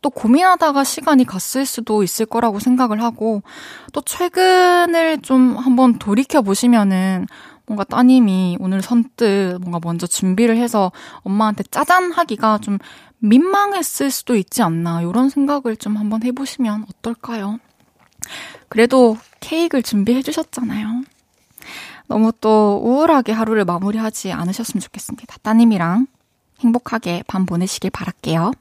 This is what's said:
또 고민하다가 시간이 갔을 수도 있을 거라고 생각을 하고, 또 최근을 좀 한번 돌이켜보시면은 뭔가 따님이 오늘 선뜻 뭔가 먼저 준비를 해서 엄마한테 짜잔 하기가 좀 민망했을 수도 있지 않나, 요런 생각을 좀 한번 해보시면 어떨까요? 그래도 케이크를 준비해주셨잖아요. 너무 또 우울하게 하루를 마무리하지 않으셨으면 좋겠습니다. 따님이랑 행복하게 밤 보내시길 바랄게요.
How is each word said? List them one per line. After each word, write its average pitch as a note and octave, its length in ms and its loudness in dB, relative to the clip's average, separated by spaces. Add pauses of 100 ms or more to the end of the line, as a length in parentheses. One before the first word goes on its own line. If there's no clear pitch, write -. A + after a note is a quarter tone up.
또 C#4+ 80 -2
고민하다가 D4 720 2
시간이 C4+ 420 2
갔을 B3 420 -6
수도 G#3+ 340 -2
있을 G3+ 240 -2
거라고 A3+ 320 -2
생각을 A#3 460 0
하고, A3 400 -4 (500)
또 C#4+ 80 -6
최근을 F4 1200 2
좀 B3+ 360 2
한번 B3 420 4
돌이켜보시면은 G3+ 1300 0 (380)
뭔가 G#3 180 -6
따님이 G3 760 4
오늘 F#3+ 220 -2
선뜻 G3 800 0
뭔가 F3 220 -6
먼저 E3+ 240 -4
준비를 A3 500 0
해서 A3+ 340 0 (300)
엄마한테 G#3 500 -2
짜잔 F4+ 400 0
하기가 A3 480 -2
좀 G3+ 180 -4 (420)
민망했을 E4+ 920 2
수도 - 240 -4
있지 G#3 260 -2
않나, E3+ 420 -2
요런 A3+ 260 0
생각을 C#4 480 -2
좀 G#3 200 -6
한번 G#3+ 260 -4
해보시면 B3 680 -4
어떨까요? A3+ 680 -10 (1120)
그래도 A#3+ 480 4 (220)
케이크를 D#4+ 440 -2
준비해주셨잖아요. A#3 1200 -4 (1040)
너무 A3 320 2
또 G#3+ 440 2
우울하게 C4+ 480 2
하루를 A3 340 0
마무리하지 G3+ 680 -4
않으셨으면 F#3+ 500 -6
좋겠습니다. - 600 -16
따님이랑 A3 680 2 (520)
행복하게 A3+ 680 -2
밤 F#3+ 180 -2
보내시길 F#3 440 -4
바랄게요. E3+ 720 -4